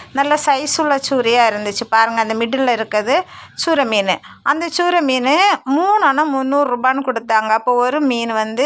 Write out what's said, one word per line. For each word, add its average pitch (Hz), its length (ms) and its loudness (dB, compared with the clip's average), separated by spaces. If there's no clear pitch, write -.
நல்ல 285 260 2
சைஸ் 285 380 -2
உள்ள 294 240 0
சூரையா 240 440 2
இருந்துச்சு. 208 440 -4
பாருங்க 226 320 2
அந்த 220 140 -2
மிடில்ல 240 360 -2
இருக்கிறது 214 440 -2
சூரை 294 280 0
மீன். 202 280 0
அந்த 320 260 -2
சூரை 349 320 0
மீன் 262 300 0
மூணு 370 380 2
அணை 285 220 2
முந்நூறு 269 420 0
ரூபான்னு 254 340 0
கொடுத்தாங்க. 226 500 -2
அப்போ 220 220 0
ஒரு 254 280 0
மீன் 233 300 -2
வந்து 220 320 -2